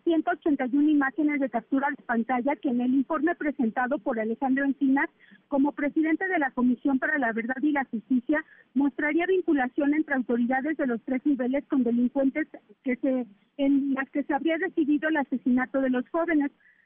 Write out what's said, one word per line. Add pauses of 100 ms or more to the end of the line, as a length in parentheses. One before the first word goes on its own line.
ciento
ochenta
y
una
imágenes
de
captura
de
pantalla
que
en
el
informe
presentado
por
Alejandro
Encinas (400)
como
presidente
de
la
Comisión
para
la
Verdad
y
la
Justicia (320)
mostraría
vinculación
entre
autoridades
de
los
tres
niveles
con
delincuentes (380)
que
se, (320)
en
las
que
se
habría
decidido
el
asesinato
de
los
jóvenes, (340)